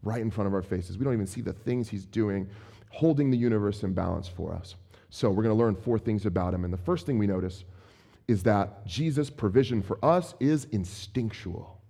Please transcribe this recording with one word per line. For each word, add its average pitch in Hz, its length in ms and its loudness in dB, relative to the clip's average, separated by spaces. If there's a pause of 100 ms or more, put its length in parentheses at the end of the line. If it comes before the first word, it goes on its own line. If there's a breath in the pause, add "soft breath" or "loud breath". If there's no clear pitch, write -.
right 110 180 -4
in 110 100 -2
front 101 160 -2
of 98 80 0
our 95 80 0
faces. 92 360 -4
We 127 60 -2
don't 135 100 0
even 104 120 0
see 95 140 -8
the 107 120 -6
things 123 360 -4
he's 95 180 -8
doing, 98 420 0 (420 loud breath)
holding 147 400 4
the 123 80 4
universe 107 440 2
in 95 100 -2
balance 90 360 -2
for 85 240 -8
us. 90 240 -12 (340 soft breath)
So - 200 2
we're 98 120 2
gonna 110 120 4
learn 110 200 4
four 110 240 0
things 107 280 0
about 90 280 0
him, 90 100 -2
and 87 80 -4
the 92 60 -4
first 170 280 -2
thing 131 120 0
we 104 80 4
notice 92 380 -2 (640 loud breath)
is 104 160 4
that 104 420 2
Jesus' 147 440 0
provision 117 520 2
for - 220 -4
us 170 340 2
is 143 280 2
instinctual. - 1200 -6